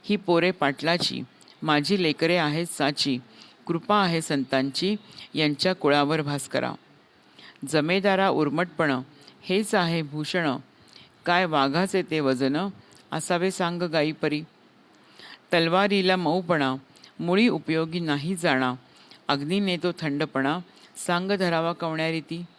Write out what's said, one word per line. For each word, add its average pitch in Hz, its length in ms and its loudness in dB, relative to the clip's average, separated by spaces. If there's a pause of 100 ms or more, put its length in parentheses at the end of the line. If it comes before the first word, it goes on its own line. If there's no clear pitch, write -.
ही 208 80 2
पोरे 175 340 2
पाटलाची, 143 680 -2 (420)
माझी 156 400 2
लेकरे 165 340 0
आहेत 160 300 -2
साची, 143 520 -2 (480)
कृपा 170 300 0
आहे 170 260 2
संतांची 139 760 -2 (380)
यांच्या 151 400 0
कुळावर 147 480 2
भास्करा. 139 500 -4 (960)
जमेदारा 190 600 2
उर्मटपण 151 720 0 (420)
हेच 202 320 -2
आहे 170 280 0
भूषण, 151 540 -2 (680)
काय 180 200 2
वाघाचे 160 640 2
ते 156 100 0
वजन, 139 480 0 (440)
असावे 175 380 0
सांग 175 320 -2
गाई 156 300 0
परी. 151 280 -2 (1120)
तलवारीला 185 640 4
मऊपणा, 165 580 0 (440)
मुळी 185 300 4
उपयोगी 165 520 -2
नाही 156 340 -2
जाणा, 131 400 0 (540)
अग्नीने 175 480 0
तो 170 240 -2
थंडपणा, 147 580 -2 (480)
सांग 180 240 -2
धरावा 175 420 0
कवण्या 160 380 -4
रीती. 165 340 -8 (140)